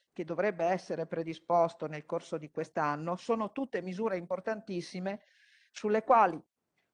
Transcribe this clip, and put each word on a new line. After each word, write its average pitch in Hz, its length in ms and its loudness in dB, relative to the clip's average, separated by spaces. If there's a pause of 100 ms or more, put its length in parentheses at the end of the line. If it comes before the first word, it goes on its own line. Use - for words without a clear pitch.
(140)
che 180 100 -6
dovrebbe 170 400 0
essere 175 400 0
predisposto 165 800 0
nel 151 200 -8
corso 165 320 -6
di 151 120 -12
quest'anno. 156 640 -2
Sono 220 360 -2
tutte 247 300 -4
misure 190 340 -4
importantissime 185 1040 -6 (500)
sulle 214 340 2
quali 196 380 6 (520)